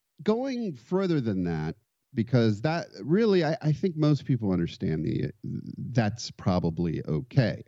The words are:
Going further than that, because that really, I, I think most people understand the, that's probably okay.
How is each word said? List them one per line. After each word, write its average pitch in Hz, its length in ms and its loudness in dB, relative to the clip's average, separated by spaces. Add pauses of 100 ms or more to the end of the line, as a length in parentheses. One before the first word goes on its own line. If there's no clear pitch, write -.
(240)
Going 240 500 0
further 175 480 0
than 95 220 0
that, 80 320 -2 (380)
because 113 480 2
that 160 260 -4 (140)
really, 185 420 4
I, 151 160 2
I 156 100 2
think 156 240 0
most 151 300 2
people 110 260 0
understand 85 540 -2
the, - 260 -2 (600)
that's 113 400 0
probably 85 720 0
okay. 78 640 0